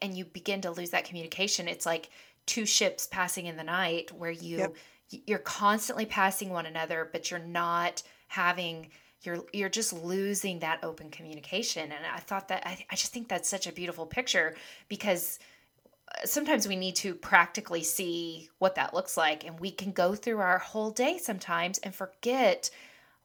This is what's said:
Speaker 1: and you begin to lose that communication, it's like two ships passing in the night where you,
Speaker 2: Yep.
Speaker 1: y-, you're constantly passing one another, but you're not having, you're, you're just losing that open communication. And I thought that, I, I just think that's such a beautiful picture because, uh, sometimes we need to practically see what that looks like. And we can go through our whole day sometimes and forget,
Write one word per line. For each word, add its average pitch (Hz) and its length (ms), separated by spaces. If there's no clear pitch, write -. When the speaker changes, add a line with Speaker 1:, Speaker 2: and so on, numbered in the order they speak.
Speaker 1:
and 190 160
you 185 80
begin 196 360
to 180 100
lose 175 200
that 180 140
communication, 175 640
it's 170 180
like 165 240
two 220 200
ships - 420
passing 180 380
in 170 120
the 160 60
night 170 480
where 170 200
you, 165 260
Speaker 2:
Yep. 190 180
Speaker 1:
y-, - 160
you're 208 120
constantly 214 680
passing 196 440
one 170 160
another, 160 460
but 165 200
you're 175 80
not 170 640
having, 175 640
you're, 170 320
you're 196 160
just 214 240
losing 185 680
that 160 240
open 160 260
communication. 160 840
And 151 220
I - 60
thought 196 300
that, - 160
I, 185 240
I 190 60
just - 180
think 233 160
that's 180 180
such 190 200
a 170 40
beautiful 170 340
picture 165 500
because, 196 500
uh, - 160
sometimes 285 420
we 196 80
need 185 220
to 185 180
practically 175 680
see 170 760
what 185 180
that 143 180
looks 175 220
like. 156 300
And 165 140
we 185 120
can 190 220
go 185 220
through 214 240
our 185 180
whole 214 340
day 269 260
sometimes 185 600
and 190 180
forget, 240 720